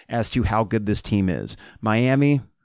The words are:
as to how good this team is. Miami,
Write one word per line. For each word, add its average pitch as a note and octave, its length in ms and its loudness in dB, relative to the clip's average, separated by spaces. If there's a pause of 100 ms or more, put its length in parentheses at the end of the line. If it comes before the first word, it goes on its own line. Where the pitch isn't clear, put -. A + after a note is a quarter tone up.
as A2+ 220 -2
to B2 140 0
how A2 180 0
good G#2+ 240 -2
this G#2 160 0
team G2+ 260 0
is. A1+ 280 -4 (240)
Miami, C3 640 2 (220)